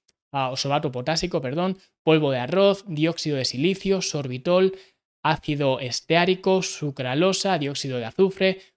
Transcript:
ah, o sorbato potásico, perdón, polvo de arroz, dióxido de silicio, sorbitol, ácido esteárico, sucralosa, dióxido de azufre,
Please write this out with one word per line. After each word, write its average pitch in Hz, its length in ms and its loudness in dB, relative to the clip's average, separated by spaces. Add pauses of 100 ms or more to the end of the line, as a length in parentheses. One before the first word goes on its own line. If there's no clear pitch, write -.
(320)
ah, 135 180 -2
o 127 80 -8
sorbato 143 340 -2
potásico, 156 500 -2
perdón, 175 360 -2 (260)
polvo 156 280 4
de 127 80 0
arroz, 190 480 2
dióxido 156 500 -2
de 127 80 -2
silicio, 185 560 0
sorbitol, 175 760 0 (460)
ácido 143 560 0
esteárico, 180 840 2
sucralosa, 165 960 -2
dióxido 139 400 -4
de 117 60 -6
azufre, 190 560 0 (160)